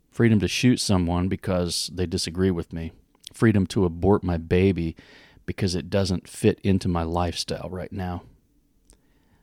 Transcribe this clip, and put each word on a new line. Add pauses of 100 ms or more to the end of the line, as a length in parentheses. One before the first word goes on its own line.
(100)
Freedom
to
shoot
someone
because
they
disagree
with
me. (400)
Freedom
to
abort
my
baby (500)
because
it
doesn't
fit
into
my
lifestyle
right
now. (1200)